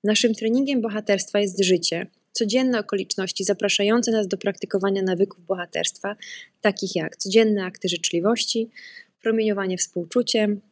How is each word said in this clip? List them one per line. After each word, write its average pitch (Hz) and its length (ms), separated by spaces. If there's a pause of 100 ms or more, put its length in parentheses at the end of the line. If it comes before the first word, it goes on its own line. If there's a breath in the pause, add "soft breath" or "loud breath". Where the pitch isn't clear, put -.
Naszym 214 300
treningiem 254 460
bohaterstwa 208 600
jest 190 240
życie, 175 420 (260)
codzienne 247 460
okoliczności 190 680
zapraszające 208 680
nas 214 180
do 190 80
praktykowania 196 680
nawyków 185 440
bohaterstwa, 185 680 (440 loud breath)
takich 196 360
jak 160 200
codzienne 208 480
akty 185 240
życzliwości, 202 840 (520 loud breath)
promieniowanie 208 560
współczuciem 208 800 (120)